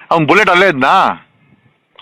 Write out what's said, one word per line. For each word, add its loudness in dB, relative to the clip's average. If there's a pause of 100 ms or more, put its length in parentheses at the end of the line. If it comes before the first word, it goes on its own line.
(100)
ಅವ್ನ್ 0
ಬುಲೆಟ್ 0
ಅಲ್ಲೇ 2
ಇದ್ನಾ? -2 (760)